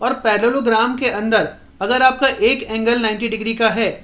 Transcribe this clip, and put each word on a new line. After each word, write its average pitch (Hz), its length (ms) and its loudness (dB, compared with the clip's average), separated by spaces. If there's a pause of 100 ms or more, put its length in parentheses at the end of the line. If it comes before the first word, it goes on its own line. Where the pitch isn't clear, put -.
और 247 140 0
parallelogram 233 800 2
के 254 140 -2
अंदर 208 380 0 (320)
अगर 247 220 0
आपका 262 240 4
एक 254 360 0
angle 226 380 -2
ninety 214 280 -2
degree 220 240 -4
का 226 180 0
है 202 180 0 (140)